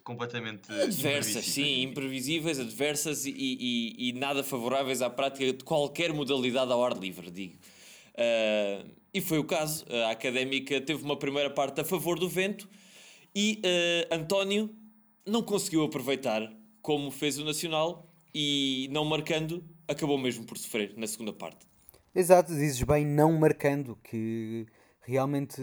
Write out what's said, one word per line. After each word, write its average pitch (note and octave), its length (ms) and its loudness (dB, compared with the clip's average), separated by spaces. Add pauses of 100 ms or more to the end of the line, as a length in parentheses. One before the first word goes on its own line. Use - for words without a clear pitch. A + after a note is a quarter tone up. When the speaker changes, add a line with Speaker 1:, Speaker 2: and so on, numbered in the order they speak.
Speaker 1:
completamente A#2 680 -8
Speaker 2:
Adversas, G#2+ 300 0
Speaker 1:
imprevisíveis. C#3 460 0
Speaker 2:
sim, C#3 380 0
imprevisíveis, C3+ 760 -2
adversas C3+ 680 -2
e, C#3 60 -4
e, B2 680 -2
e, B2 120 -2
e B2 40 -4
nada C#3 300 -2
favoráveis C3 580 -2
à B2 80 0
prática C3+ 440 0
de C3 100 -8
qualquer D#3+ 480 0
modalidade C3 600 0
ao A#2+ 100 4
ar B2 140 0
livre, F2+ 340 -8
digo. F2+ 260 -12 (600)
Eh, G#2+ 680 2 (280)
e F#3+ 80 0
foi D#3+ 180 2
o C#3+ 60 0
caso, D#3 400 -2 (200)
a A2 60 2
Académica C3 720 0
teve C#3 240 -2
uma C#3+ 120 0
primeira C#3+ 320 0
parte C#3 300 0
a D3+ 60 0
favor E3+ 340 0
do F3+ 80 0
vento F#3+ 400 -2 (680)
e, G#3+ 300 2
eh, E3+ 480 2
António G3 640 0 (500)
não A3 160 2
conseguiu F3+ 440 2
aproveitar B2+ 680 -2 (280)
como C#3+ 280 0
fez D3 300 -2
o D3+ 60 -6
Nacional D#3+ 640 -2 (260)
e C#3 540 0
não D3+ 140 0
marcando, D#3 580 0 (240)
acabou C#3+ 300 0
mesmo B2 280 -2
por A2 120 -12
sofrer G#2 400 -2
na A2+ 100 -6
segunda G#2+ 240 -6
parte. - 340 -12 (480)
Speaker 3:
Exato, F3+ 400 6
dizes C#3+ 300 0
bem, D3 220 4
não D3+ 280 6
marcando, C#3+ 680 2
que A2+ 600 -4 (360)
realmente C3+ 600 -2